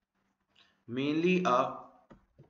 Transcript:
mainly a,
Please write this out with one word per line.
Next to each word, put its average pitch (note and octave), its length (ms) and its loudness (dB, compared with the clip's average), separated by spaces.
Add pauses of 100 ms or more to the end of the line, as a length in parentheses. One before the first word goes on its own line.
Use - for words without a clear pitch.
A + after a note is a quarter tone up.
(920)
mainly D#3 560 0
a, B2 240 2 (800)